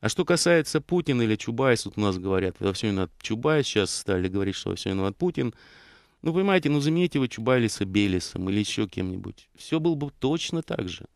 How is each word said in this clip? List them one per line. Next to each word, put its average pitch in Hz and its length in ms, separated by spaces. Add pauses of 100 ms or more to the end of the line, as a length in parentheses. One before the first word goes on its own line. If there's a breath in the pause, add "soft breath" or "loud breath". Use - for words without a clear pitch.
А 104 80
что 180 160
касается 170 560
Путина 147 420
или 107 140
Чубайса, 120 540
вот - 80
у - 20
нас 98 180
говорят, 92 400
во 98 140
всём 107 180
виноват 98 200 (100)
Чубайс, 139 460
сейчас - 280
стали 92 340
говорить, 98 280
что - 140
во 90 60
всём 95 180
виноват 95 220
Путин. 165 380 (680 loud breath)
Ну, 165 100
понимаете, 185 380
ну, 147 100
замените 160 400
вы 127 80
Чубайса 117 560
Белесом 95 640
или 98 100
ещё 107 300
кем-нибудь, 95 680
всё - 240
было 165 160
бы 143 240
точно 160 440
так - 260
же. 87 160 (120)